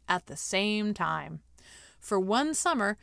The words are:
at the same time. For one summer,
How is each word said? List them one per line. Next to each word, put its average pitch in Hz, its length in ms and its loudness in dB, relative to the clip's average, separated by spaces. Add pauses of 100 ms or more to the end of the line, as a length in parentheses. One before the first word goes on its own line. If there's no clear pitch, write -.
at 180 160 0
the 143 100 -12
same 208 580 0
time. 160 480 -4 (580)
For 202 200 0
one 240 340 2
summer, 233 480 0